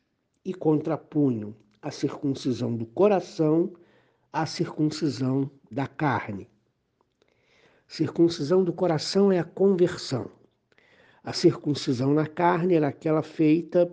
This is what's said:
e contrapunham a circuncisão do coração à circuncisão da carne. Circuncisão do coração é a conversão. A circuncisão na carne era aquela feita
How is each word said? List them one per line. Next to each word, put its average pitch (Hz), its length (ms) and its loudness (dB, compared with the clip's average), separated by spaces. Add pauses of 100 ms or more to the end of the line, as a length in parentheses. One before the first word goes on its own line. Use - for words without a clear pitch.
(440)
e 185 80 -6
contrapunham 143 1000 -2 (260)
a 147 120 -8
circuncisão 127 840 -4
do 113 100 -6
coração 175 840 0 (600)
à 156 140 -2
circuncisão 139 1000 -2 (220)
da 135 160 -4
carne. 110 640 -4 (1400)
Circuncisão 165 760 0
do 165 80 -2
coração 180 600 2
é 180 80 2
a 160 40 -2
conversão. 175 840 0 (920)
A 127 100 -12
circuncisão 139 840 0
na 151 120 2
carne 175 480 0
era 151 140 2
aquela 156 340 -2
feita 165 720 2